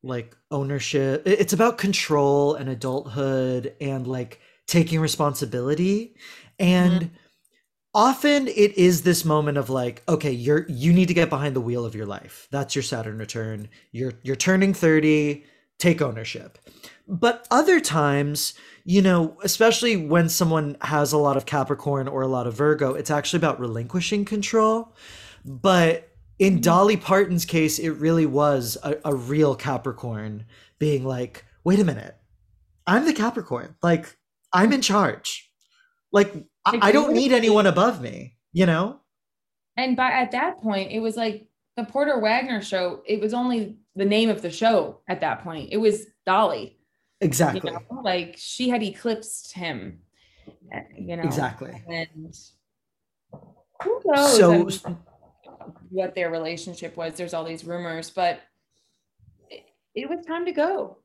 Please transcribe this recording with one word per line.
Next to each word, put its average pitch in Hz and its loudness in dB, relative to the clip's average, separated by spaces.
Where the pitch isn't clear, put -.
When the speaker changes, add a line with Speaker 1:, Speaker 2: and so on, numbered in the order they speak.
Speaker 1:
like, 123 -10
ownership. 139 -2
I-, 190 2
it's 196 2
about 226 2
control 143 2
and 135 -8
adulthood 131 -4
and, 135 -6
like, 127 -8
taking 165 2
responsibility. 151 -2
And 180 4
Speaker 2:
Mm-hmm. 170 -8
Speaker 1:
often 262 4
it 208 4
is 180 4
this 170 2
moment 151 2
of, 127 -4
like, 123 -4
"Okay, 156 0
you're, 143 0
you 147 2
need 180 6
to 180 0
get 165 2
behind 139 -2
the 131 0
wheel 120 -4
of 110 -8
your 107 -8
life. - -14
That's 139 -6
your 139 -2
Saturn 110 -8
return. 110 -10
You're, 123 -6
you're 131 -4
turning 190 2
thirty, 151 2
take 165 2
ownership." 113 -8
But 233 0
other 311 6
times, 143 0
you 185 4
know, 175 4
especially 226 4
when 165 2
someone 160 0
has 147 0
a 151 2
lot 139 2
of 135 -6
Capricorn 139 -2
or 139 -4
a 131 -2
lot 127 -2
of 120 -4
Virgo, 147 2
it's - -6
actually 147 -2
about 147 0
relinquishing 123 -4
control. 220 0
But 165 2
in 190 4
Speaker 2:
Mm. - 0
Speaker 1:
Dolly 185 6
Parton's 180 0
case, 156 0
it 160 -2
really 160 2
was 135 0
a, 147 -2
a 147 0
real 139 0
Capricorn 113 -8
being 147 -2
like, 123 -6
"Wait 196 4
a 196 4
minute, 113 -4
I'm 226 2
the 320 2
Capricorn. 214 -4
Like, 170 0
I'm 196 4
in 269 2
charge. - -2
Like, 202 4
I, 214 2
I 208 6
don't 285 4
Speaker 2:
Like, - 2
Speaker 1:
need 262 4
anyone 214 4
above 175 2
me," 120 -14
you 180 4
know? 180 0
Speaker 2:
And 254 0
by, 254 2
at 254 0
that 311 -4
point, 196 -4
it 220 -4
was 220 -4
like 214 -6
the 240 -6
Porter 277 -2
Wagner 233 0
show, 180 -4
it 208 -2
was 214 -2
only 240 -4
the 196 -2
name 214 2
of 208 -4
the 175 -8
show 202 0
at 180 -4
that 147 -4
point. 160 -12
It 196 -4
was 214 2
Dolly. 185 0
Speaker 1:
Exactly. 143 0
Speaker 2:
You 135 -10
know? 262 -14
Like, 180 -4
she - -6
had 240 -2
eclipsed 220 -8
him, 139 -10
eh, - -10
you 175 -12
know? 165 -10
Speaker 1:
Exactly. 131 -6
Speaker 2:
And 165 -12
who 440 -2
knows 285 4
Speaker 1:
So 180 8
Speaker 2:
and 175 0
what 185 -6
their 175 -2
relationship 165 -10
was. 165 -8
There's 175 -10
all 165 -6
these 165 -12
rumors, 165 -10
but 175 -2
it, - -20
it 262 -10
was 339 -8
time 339 -6
to 359 -6
go 320 -4